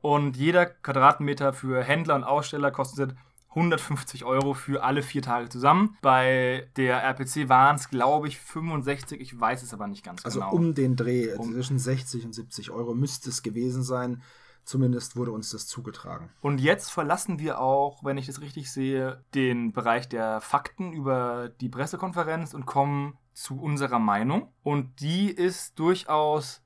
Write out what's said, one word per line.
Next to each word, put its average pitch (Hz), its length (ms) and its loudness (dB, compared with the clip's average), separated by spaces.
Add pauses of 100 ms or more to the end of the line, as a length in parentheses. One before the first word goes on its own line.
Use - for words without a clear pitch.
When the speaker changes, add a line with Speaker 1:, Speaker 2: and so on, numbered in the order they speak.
Speaker 1:
Und 143 360 2
jeder 170 300 4
Quadratmeter 143 840 4
für 131 300 -2
Händler 151 340 2
und 127 80 -2
Aussteller 143 480 0
kostet 135 420 -4 (400)
hundertfünfzig 160 720 -2
Euro 135 280 2
für 135 300 -4
alle 139 180 2
vier 135 220 -4
Tage 120 260 -2
zusammen. 147 540 4
Bei 127 720 4
der 127 260 2
R 131 120 0
P 135 100 -4
C 131 240 -4
waren's, 135 400 6
glaub 143 380 2
ich, 139 120 -8
fünfundsechzig, 143 840 -6
ich 127 200 -12
weiß 123 220 0
es 123 100 -12
aber 104 140 -8
nicht 101 180 -10
ganz 90 200 -14
Speaker 2:
Also 101 160 -4
Speaker 1:
genau. 98 120 -2
Speaker 2:
um 165 220 4
den 131 220 2
Dreh, 120 400 0
Speaker 1:
Um 113 160 -6
Speaker 2:
zwischen 127 260 -2
sechzig 127 460 -4
und 110 100 -10
siebzig - 380 -14
Euro 117 220 -4
müsste 131 360 -4
es - 120 -6
gewesen 123 420 -4
sein. 123 380 -4 (420)
Zumindest 127 500 0
wurde 120 160 -4
uns 110 200 -8
das - 180 -10
zugetragen. - 600 -12 (120)
Speaker 1:
Und 143 180 0
jetzt 156 320 2
verlassen 165 480 -2
wir 147 220 -4
auch, 139 420 2
wenn 139 160 -2
ich 131 80 -8
das 131 140 -12
richtig 139 320 -12
sehe, 131 500 -2 (100)
den 120 400 2
Bereich 120 360 0
der 110 320 -2
Fakten - 520 -4
über 123 560 -2 (120)
die 127 80 -4
Pressekonferenz 160 840 -4
und 139 140 -10
kommen 143 500 0 (160)
zu - 280 -10
unserer 139 400 0
Meinung. 110 520 0 (120)
Und 139 360 -2
die 180 300 0
ist 180 480 -2
durchaus 151 880 0